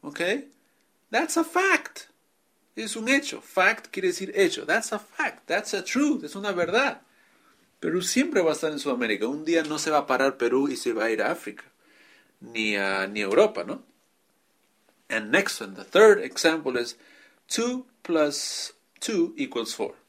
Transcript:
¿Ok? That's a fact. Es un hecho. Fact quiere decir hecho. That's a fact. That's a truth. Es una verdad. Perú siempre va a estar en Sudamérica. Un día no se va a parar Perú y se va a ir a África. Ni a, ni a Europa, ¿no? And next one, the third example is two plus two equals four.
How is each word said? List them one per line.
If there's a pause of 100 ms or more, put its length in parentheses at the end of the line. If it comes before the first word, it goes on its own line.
¿Ok? (880)
That's
a
fact. (680)
Es
un
hecho.
Fact
quiere
decir
hecho.
That's
a
fact.
That's
a
truth.
Es
una
verdad. (760)
Perú
siempre
va
a
estar
en
Sudamérica.
Un
día
no
se
va
a
parar
Perú
y
se
va
a
ir
a
África. (760)
Ni
a,
ni
a
Europa,
¿no? (1300)
And
next
one,
the
third
example
is (500)
two (180)
plus (260)
two
equals
four. (140)